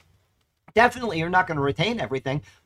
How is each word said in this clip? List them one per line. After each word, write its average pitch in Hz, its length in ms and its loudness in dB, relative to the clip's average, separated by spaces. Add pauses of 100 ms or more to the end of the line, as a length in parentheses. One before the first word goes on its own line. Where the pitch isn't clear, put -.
(720)
Definitely 226 460 2
you're 165 100 -2
not 180 180 2
gonna 151 140 -2
retain 170 380 0
everything, 131 420 -4 (240)